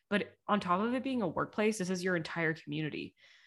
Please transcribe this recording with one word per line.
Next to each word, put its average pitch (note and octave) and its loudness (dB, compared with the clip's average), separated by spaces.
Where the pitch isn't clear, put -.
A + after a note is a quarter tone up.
but G3+ 0
on G3+ 4
top F3+ 2
of A#3 0
it B3+ 0
being C4 -2
a F#3+ 2
workplace, F#3 0
this F3+ -2
is F3+ -2
your F#3 2
entire E3 0
community. D3+ -4